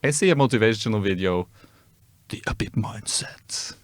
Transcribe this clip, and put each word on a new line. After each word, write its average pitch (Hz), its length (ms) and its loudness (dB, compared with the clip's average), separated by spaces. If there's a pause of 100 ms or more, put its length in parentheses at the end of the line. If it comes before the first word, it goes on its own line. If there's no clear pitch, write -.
I 135 80 2
see 185 200 2
a 175 40 6
motivational 113 680 2
video, 92 460 0 (800)
the - 180 -12
epic - 260 -4
mindset - 1120 -6